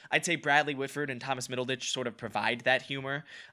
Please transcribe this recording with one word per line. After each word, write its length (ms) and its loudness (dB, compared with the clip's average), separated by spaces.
I'd 140 4
say 100 2
Bradley 400 4
Whitford 360 -2
and 100 -6
Thomas 260 -2
Middleditch 380 -2
sort 240 -2
of 80 -6
provide 460 -2
that 200 4
humor. 420 -6